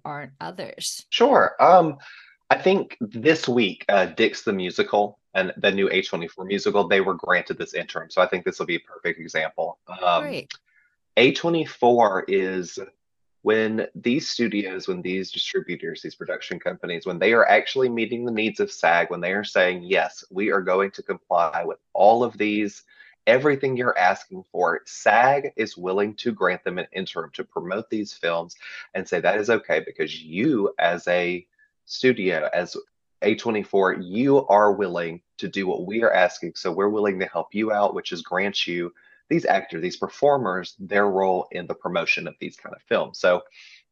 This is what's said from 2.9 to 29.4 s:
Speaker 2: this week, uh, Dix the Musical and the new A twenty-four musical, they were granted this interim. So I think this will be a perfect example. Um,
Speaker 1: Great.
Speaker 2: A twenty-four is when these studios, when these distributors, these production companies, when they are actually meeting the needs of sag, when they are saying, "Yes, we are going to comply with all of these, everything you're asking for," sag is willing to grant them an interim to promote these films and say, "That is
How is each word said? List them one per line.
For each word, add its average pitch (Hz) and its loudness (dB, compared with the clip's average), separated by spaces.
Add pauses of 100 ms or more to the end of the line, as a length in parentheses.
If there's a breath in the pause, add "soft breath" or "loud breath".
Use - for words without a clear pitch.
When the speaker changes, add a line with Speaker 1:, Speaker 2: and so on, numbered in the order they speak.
Speaker 2:
this 113 0
week, 120 0
uh, 98 4
Dix 104 0
the 107 -2
Musical 101 0 (160)
and 92 0
the 101 2
new 98 2
A 92 2
twenty-four 85 -8
musical, 101 0
they 98 4
were 92 0
granted 87 -2
this - -10
interim. 82 -8
So 92 2
I 90 4
think 90 -6
this 92 -4
will 82 -4
be 85 -2
a 80 -6
perfect - -8
example. 80 -6 (240)
Um, 87 2
Speaker 1:
Great. 247 -10 (640)
Speaker 2:
A 123 6
twenty-four 120 2
is 92 -2 (640)
when 110 0
these 123 -2
studios, 98 -4
when 90 -4
these 92 -4
distributors, 85 -6
these 80 -12
production - -8
companies, 90 -8
when 90 -6
they 98 4
are 117 6
actually 123 2
meeting 117 -4
the 120 -2
needs 110 -2
of 101 -2
sag, 85 2
when 87 -6
they 90 -2
are 104 -2
saying, 90 0
"Yes, 87 -2
we 98 -2
are 95 2
going 92 0
to - -14
comply 85 -2
with 82 -8 (160)
all 110 6
of 117 -4
these, 104 -2 (440 soft breath)
everything 135 4
you're 123 -2
asking 92 0
for," 85 0
sag 131 2
is 110 -6
willing 101 -2
to - -4
grant 92 -2
them 90 -4
an 82 -8
interim 85 -8
to 92 -10
promote 92 -8
these 107 -6
films 85 -4 (380 loud breath)
and 95 -6
say, 90 -2
"That 87 2
is 104 -2